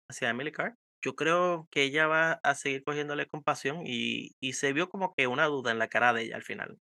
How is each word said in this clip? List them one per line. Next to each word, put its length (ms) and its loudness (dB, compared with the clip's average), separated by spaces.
hacia 200 -4
Emily 220 -4
Carr. 240 -6
Yo 120 -4
creo 560 2
que 120 2
ella 240 4
va 360 2
a 120 4
seguir 280 -4
cogiéndole 440 -2
compasión 580 -2
y, 460 -4
y 120 -4
se 180 0
vio 180 0
como 260 -4
que 120 2
una 180 2
duda 260 0
en 80 0
la 100 0
cara 240 4
de 100 -2
ella 120 -8
al 80 -10
final. 400 -10